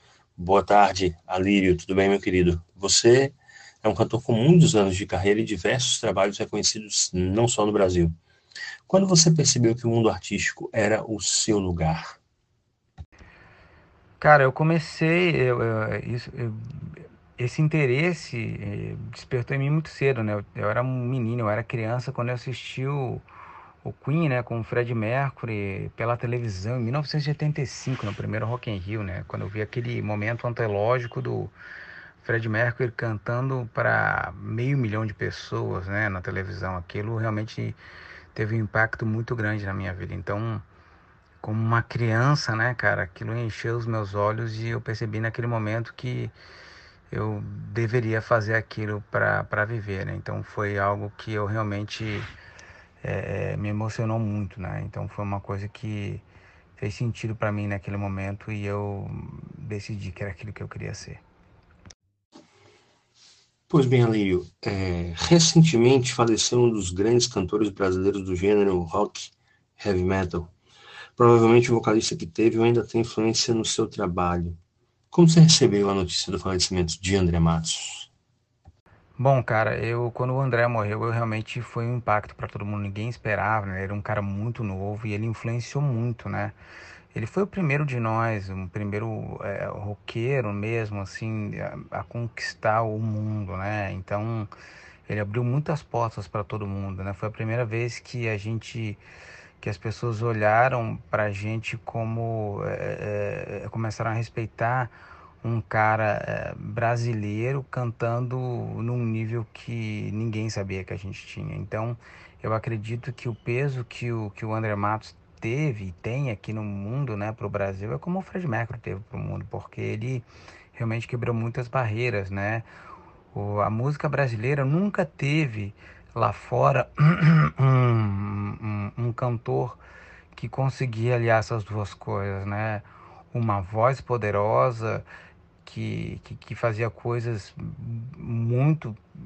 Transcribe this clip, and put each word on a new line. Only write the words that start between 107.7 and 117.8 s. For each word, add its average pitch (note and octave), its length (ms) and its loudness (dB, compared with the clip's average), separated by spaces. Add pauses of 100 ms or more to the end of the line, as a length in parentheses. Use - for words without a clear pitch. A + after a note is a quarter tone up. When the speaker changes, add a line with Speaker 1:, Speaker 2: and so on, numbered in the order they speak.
Speaker 2:
num A#2 640 -4
nível A2+ 480 -2
que G#2+ 580 -6
ninguém A2 380 -2
sabia G2 340 -6
que G#2 100 -10
a G2+ 40 -8
gente F#2+ 300 -12
tinha. G2+ 280 -10
Então, G#2+ 400 -6 (460)
eu A2 140 -2
acredito A2+ 580 -6
que - 160 -8
o A2 60 -4
peso B2+ 500 -4
que - 260 -8
o, A2 200 -4
que - 120 -14
o A2 80 -4
André A2 240 -2
Matos G#2 400 -2 (240)
teve A#2 480 -2
e F2+ 40 -8 (100)
tem B2+ 300 -4
aqui G#2+ 220 -8
no G#2+ 100 -4
mundo, G#2 540 -4
né, G#2 160 -4
pro G#2 160 -6
Brasil, G2 440 -4